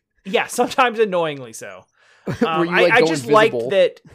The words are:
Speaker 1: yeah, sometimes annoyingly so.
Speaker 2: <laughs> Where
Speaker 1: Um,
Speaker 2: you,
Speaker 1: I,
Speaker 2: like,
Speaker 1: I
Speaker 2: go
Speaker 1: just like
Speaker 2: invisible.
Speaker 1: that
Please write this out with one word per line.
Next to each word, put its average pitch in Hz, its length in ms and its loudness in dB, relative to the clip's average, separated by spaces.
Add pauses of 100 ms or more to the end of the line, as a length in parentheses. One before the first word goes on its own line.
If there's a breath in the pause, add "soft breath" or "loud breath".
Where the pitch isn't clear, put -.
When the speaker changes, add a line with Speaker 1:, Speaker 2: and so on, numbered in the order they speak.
(260)
Speaker 1:
yeah, 190 220 0
sometimes 247 500 0
annoyingly 160 560 -2
so. 101 320 -18 (200)
Speaker 2:
<laughs> - 200 -20
Where - 240 -4
Speaker 1:
Um, 165 180 -2
Speaker 2:
you, 175 80 -4
Speaker 1:
I, - 60 4
Speaker 2:
like, - 120 4
Speaker 1:
I - 80 6
Speaker 2:
go 156 60 4
Speaker 1:
just 151 200 -6
like 220 260 4
Speaker 2:
invisible. 120 160 -4
Speaker 1:
that 185 320 0 (140)